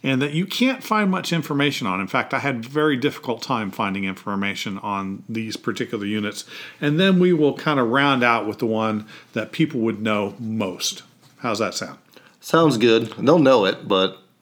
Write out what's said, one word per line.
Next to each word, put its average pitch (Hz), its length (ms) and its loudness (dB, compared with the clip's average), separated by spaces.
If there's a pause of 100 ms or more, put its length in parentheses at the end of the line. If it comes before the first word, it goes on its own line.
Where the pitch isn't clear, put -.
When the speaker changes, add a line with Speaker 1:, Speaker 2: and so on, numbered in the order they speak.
Speaker 1:
and 135 180 0
that 143 120 -2
you 165 120 0
can't 247 400 0
find 214 260 2
much 185 220 -2
information 143 540 0
on. 92 120 -2
In 98 80 -2
fact, 123 280 -2
I 127 60 -2
had 135 160 -4
a 117 120 -10
very 151 260 2
difficult 127 460 -4
time 110 300 -4
finding 98 340 -4
information 98 760 -6
on 98 500 -6
these 110 260 -8
particular 113 480 -6
units. 104 400 -6 (340)
And 147 220 0
then 190 180 4
we 180 140 4
will 147 220 2
kinda 143 300 0
round 135 380 4
out 117 240 2
with 107 120 -6
the 123 80 -2
one 110 400 0 (260)
that 110 180 -6
people 156 300 -2
would 110 220 -2
know 104 360 0
most. 110 680 -6 (340)
How's 107 220 -4
that 95 120 -2
sound? 82 280 -10 (380)
Speaker 2:
Sounds 160 380 4
good. 113 400 4
They'll 135 220 6
know 131 260 6
it, - 240 -2
but 95 300 2 (240)